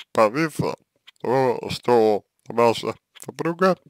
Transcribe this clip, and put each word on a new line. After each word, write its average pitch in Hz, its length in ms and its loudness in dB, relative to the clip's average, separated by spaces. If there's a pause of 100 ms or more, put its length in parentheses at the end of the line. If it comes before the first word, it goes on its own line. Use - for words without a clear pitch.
(120)
позиция, 113 640 -2 (420)
что, 123 400 -2 (120)
что 110 540 2 (240)
ваша 113 460 0 (300)
супруга 165 520 -2 (140)